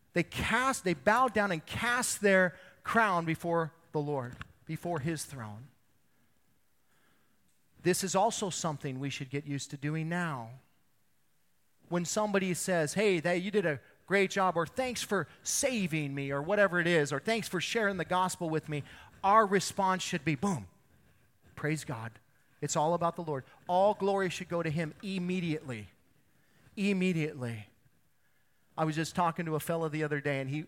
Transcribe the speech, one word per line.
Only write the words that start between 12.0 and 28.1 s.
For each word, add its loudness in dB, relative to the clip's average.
somebody 0
says, 0
"Hey, 2
that, 0
you -6
did 0
a -2
great 2
job," 2
or, 2
"Thanks -4
for -2
saving 0
me," -4
or -2
whatever 4
it 0
is, 4
or, 0
"Thanks -2
for -2
sharing 0
the -4
gospel 0
with -2
me," -4
our 8
response 2
should -4
be, 2
boom, -2
"Praise -4
God. -10
It's -4
all 2
about 0
the -8
Lord." -4
All 4
glory 0
should -8
go -2
to -2
him -4
immediately. -4
Immediately. 0